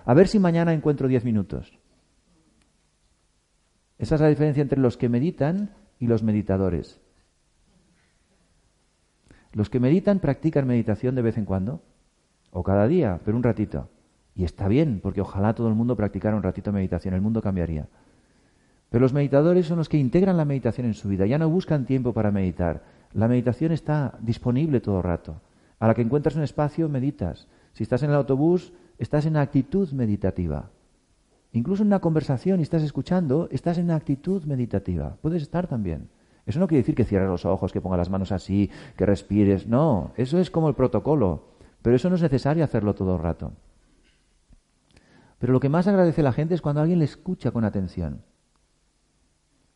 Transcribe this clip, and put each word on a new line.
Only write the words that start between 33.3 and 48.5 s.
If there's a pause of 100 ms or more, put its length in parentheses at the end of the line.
estás
en
actitud
meditativa.
Puedes
estar
también. (380)
Eso
no
quiere
decir
que
cierres
los
ojos,
que
pongas
las
manos
así, (240)
que
respires.
No,
eso
es
como
el
protocolo. (320)
Pero
eso
no
es
necesario
hacerlo
todo
el
rato. (1900)
Pero
lo
que
más
agradece
la
gente
es
cuando
alguien
le
escucha
con
atención. (1500)